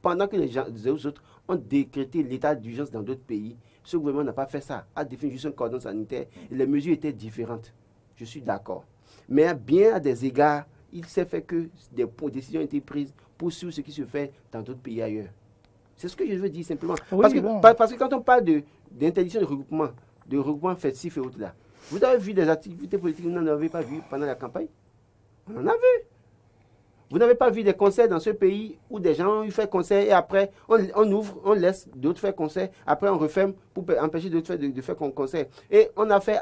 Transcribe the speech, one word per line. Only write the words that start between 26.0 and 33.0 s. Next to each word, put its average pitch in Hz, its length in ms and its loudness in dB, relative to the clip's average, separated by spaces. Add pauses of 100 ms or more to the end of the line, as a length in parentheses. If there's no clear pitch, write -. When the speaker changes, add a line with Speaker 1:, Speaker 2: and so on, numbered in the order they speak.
Speaker 1:
Vous 151 80 -2
n'avez 240 160 6
pas 240 160 4
vu 214 120 -4
des 196 120 4
concerts 202 340 4
dans 170 120 2
ce 214 100 -2
pays 202 480 0 (100)
où 214 100 -10
des 170 160 2
gens 208 280 0
ont 208 80 -6
fait 208 180 -2
concert 196 340 2
et 208 100 4
après 196 380 4 (160)
on, 226 120 6 (180)
on 214 160 6
ouvre, 208 320 -2
on 202 80 4
laisse 185 420 2
d'autres 143 260 -2
faire 196 140 -2
concert, 156 360 -4 (160)
après 151 240 2